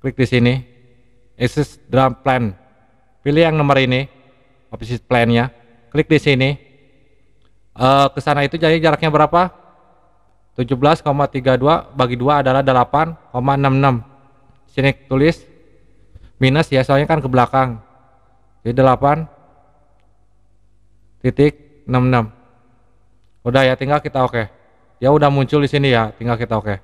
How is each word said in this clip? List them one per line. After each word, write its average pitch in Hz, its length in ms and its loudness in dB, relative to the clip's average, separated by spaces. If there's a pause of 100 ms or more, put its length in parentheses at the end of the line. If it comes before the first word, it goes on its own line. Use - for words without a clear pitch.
Klik 135 160 -8
di 127 120 0
sini, 123 240 2 (840)
access 131 400 -4 (120)
drum 127 360 0
plan. 120 320 -2 (640)
Pilih 156 320 2
yang 156 40 0
nomor 143 200 2
ini, 131 320 0 (640)
office 113 240 -10
plan-nya. 117 560 0 (400)
Klik 151 160 -2
di 156 80 4
sini. 135 320 0 (1200)
Eh, 139 400 2
ke 143 80 -8
sana 143 240 -2
itu 135 80 -6
jadi 165 240 0
jaraknya 156 320 0
berapa? 156 400 2 (1040)
Tujuh 127 240 -4
belas 147 240 2
koma 143 240 -2
tiga 131 320 0
dua 147 400 0
bagi 123 160 -2
dua 135 320 0
adalah 131 160 2
delapan 143 560 0 (160)
koma 135 240 -2
enam 139 160 0
enam. 135 220 2 (760)
Sini 135 240 -2 (160)
tulis 143 320 0 (960)
minus 135 320 0
ya, 131 160 0
soalnya 143 240 0
kan 160 80 0
ke 135 80 -6
belakang. 127 560 -2 (800)
Jadi 120 160 -4
delapan 139 480 2 (2000)
titik - 640 -2
enam 127 240 0
enam. 117 120 0 (1160)
Udah 127 240 0
ya, 127 80 2
tinggal 139 320 -4
kita 135 160 -4
oke. 120 240 -2 (560)
Ya 127 80 2
udah 147 240 4
muncul 139 320 0
di 131 80 -4
sini 139 160 0
ya, 113 240 0
tinggal 117 240 -4
kita 110 240 -4
oke. 104 220 -6